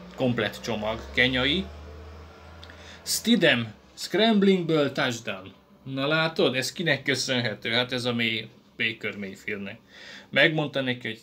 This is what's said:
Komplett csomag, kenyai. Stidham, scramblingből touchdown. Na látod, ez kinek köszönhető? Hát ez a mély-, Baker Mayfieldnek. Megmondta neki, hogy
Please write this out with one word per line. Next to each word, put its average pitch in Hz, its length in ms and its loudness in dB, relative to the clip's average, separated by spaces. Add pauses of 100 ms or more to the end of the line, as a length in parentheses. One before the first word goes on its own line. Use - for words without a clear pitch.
(160)
Komplett 113 460 0
csomag, 110 380 -4 (140)
kenyai. 131 520 2 (1400)
Stidham, 147 720 2 (220)
scramblingből 185 960 4
touchdown. 110 640 -4 (300)
Na 135 240 -4
látod, 160 480 2
ez 127 160 -2
kinek 156 320 0
köszönhető? 123 680 -2
Hát 123 200 0
ez 123 140 -4
a 120 80 -2
mély-, 113 340 -2 (300)
Baker 110 400 -4
Mayfieldnek. 101 640 -10 (500)
Megmondta 151 520 2
neki, 123 260 -4
hogy 110 160 -8